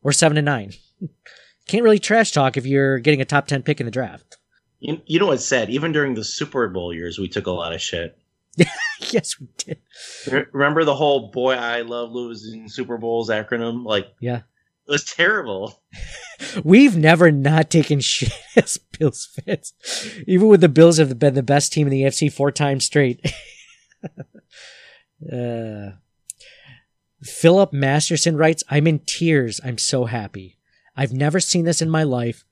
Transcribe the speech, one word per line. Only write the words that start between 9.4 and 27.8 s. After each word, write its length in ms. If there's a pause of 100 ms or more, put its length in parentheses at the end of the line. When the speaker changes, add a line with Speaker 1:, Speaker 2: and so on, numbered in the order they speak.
Speaker 1:
we 80 (100)
did. 200 (520)
Speaker 2:
Re-, 220
remember 320
the 100
whole 380
"Boy, 220
I 260
love 320
losing 560
Super 300
Bowls" 300
acronym? 560
Like, 220 (140)
Speaker 1:
Yeah. 220 (440)
Speaker 2:
it 40
was 140
terrible. 760 (400)
Speaker 1:
<laughs> 420
We've 320
never 360
not 380
taken 280
shit 340 (120)
<laughs> 120
as 220
Bills 480
fans, 480 (540)
even 180
when 140
the 80
Bills 300
have 200
been 160
the 80
best 300
team 160
in 20
the 140
A 20
F 80
C 140
four 240
times 320
straight. 360 (160)
<laughs> 60 (1900)
Uh, 600 (1300)
Philip 500
Masterson 640